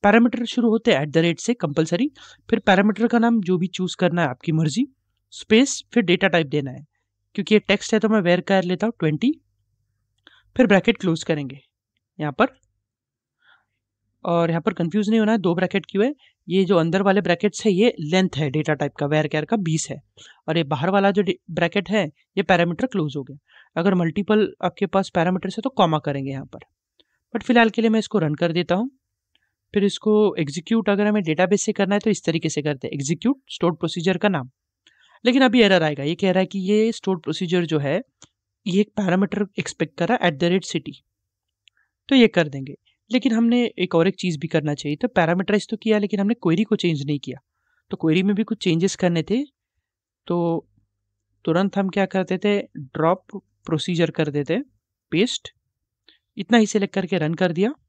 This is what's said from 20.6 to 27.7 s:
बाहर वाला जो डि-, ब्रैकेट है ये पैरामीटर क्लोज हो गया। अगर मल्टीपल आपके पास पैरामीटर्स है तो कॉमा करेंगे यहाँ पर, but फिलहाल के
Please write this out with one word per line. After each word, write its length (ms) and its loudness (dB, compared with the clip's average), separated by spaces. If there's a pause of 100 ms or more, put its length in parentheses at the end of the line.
बाहर 240 -2
वाला 220 4
जो 100 0
डि-, 140 -2 (160)
ब्रैकेट 380 -2
है 160 0 (320)
ये 60 -2
पैरामीटर 440 2
क्लोज 280 -4
हो 80 -8
गया। 140 -16 (380)
अगर 200 0
मल्टीपल 520 0 (160)
आपके 240 -2
पास 220 -2
पैरामीटर्स 480 -2
है 40 -8
तो 100 -4
कॉमा 280 2
करेंगे 320 -6
यहाँ 140 -10
पर, 140 -18 (720)
but 100 -6
फिलहाल 260 4
के 120 -4